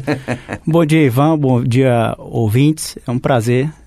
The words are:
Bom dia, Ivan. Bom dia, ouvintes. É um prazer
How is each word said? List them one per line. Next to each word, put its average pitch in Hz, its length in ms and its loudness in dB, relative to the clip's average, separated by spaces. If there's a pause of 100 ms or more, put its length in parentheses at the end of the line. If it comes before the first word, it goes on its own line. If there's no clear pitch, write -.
(680)
Bom 165 180 2
dia, 156 200 2
Ivan. 143 340 2
Bom 131 260 2
dia, 120 540 2
ouvintes. 127 800 0 (100)
É - 40 -6
um 123 80 -2
prazer 127 520 0 (160)